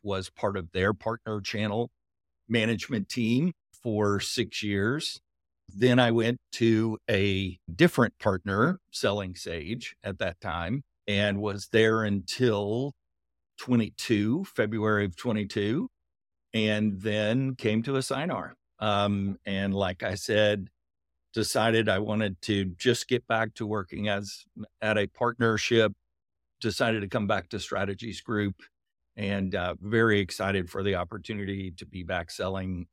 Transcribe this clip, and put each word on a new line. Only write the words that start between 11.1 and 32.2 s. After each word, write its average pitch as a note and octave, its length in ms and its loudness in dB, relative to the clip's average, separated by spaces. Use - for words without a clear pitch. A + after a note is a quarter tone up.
was G2+ 320 -6
there A2 320 4
until G#2+ 880 0
twenty-two, A#2 840 2
February G#2+ 580 0
of F#2 140 -4
twenty-two, A2 720 -2
and G#2+ 480 2
then A2 540 0
came A2 280 0
to C#3 120 -6
Assignar. C3+ 580 -4
Um, G2+ 640 0
and G2 280 -2
like F#2+ 300 -2
I G2+ 120 -4
said, G#2 540 2
decided A2+ 560 2
I F#2+ 100 4
wanted G#2+ 440 -2
to G2+ 200 0
just F#2+ 460 0
get A#2+ 180 0
back A2+ 280 -2
to A2 120 -6
working G#2 400 -4
as, G2+ 380 -4
at G#2+ 160 2
a G2+ 100 2
partnership, A2+ 840 2
decided A2+ 400 0
to G2 80 -6
come G#2 180 -2
back G2 220 -2
to G#2 100 -6
Strategies G2 640 -6
Group, G#2 400 -2
and, G2 360 -2
uh, F2+ 280 -2
very G#2+ 400 4
excited F#2+ 480 -2
for G2 120 -6
the G2 140 0
opportunity G2 760 -6
to E2+ 140 -16
be F2+ 180 -10
back E2+ 280 -4